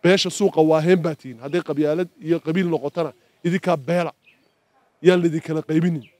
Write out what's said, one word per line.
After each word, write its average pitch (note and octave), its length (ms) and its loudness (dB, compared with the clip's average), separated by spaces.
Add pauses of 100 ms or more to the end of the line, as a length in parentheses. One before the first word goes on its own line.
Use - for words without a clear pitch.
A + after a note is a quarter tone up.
Beesha F#3 280 2
suuqa F#3+ 300 0
Waahen D#3+ 420 4
baa D#3+ 120 -2
tihiin. B2+ 260 -16
Hadday C#3+ 220 -4
qabyaalad D3+ 460 -2 (140)
iyo D#3+ 180 -2
qabiil F3 280 -2
noqotana, D3 440 -4 (320)
idinkaa F3 320 0
beela. E3 360 -4 (880)
Yaan F3+ 200 6
laydin E3 180 0
kala D#3 220 -6
qaybinin. D#3 420 0 (160)